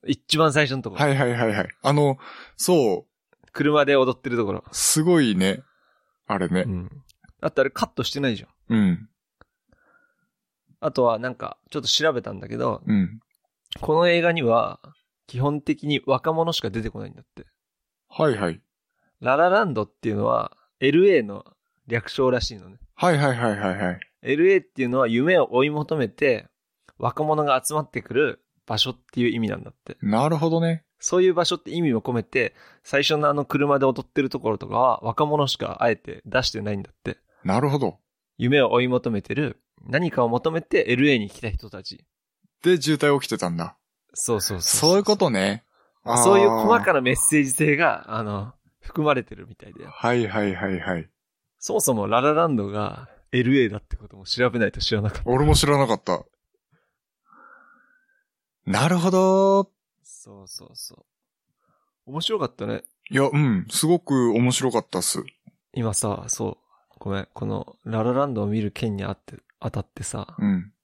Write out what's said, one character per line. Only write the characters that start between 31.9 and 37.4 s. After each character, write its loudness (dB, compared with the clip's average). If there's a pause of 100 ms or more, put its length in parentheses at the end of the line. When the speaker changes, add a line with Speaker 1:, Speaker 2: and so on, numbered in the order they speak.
Speaker 1:
を 0
込 -4
め -2
て、 -4 (280)
最 -2
初 0
の 2
あ 2
の -2
車 0
で 2
踊 0
っ -20
て 0
る 0
と -6
こ -2
ろ -2
と -14
か -2
は、 2
若 0
者 0
し -4
か -6
あ 4
え 0
て -16
出 -2
し -2
て -8
な -4
い -4
ん -8
だ -16
っ -20
て。 -10 (260)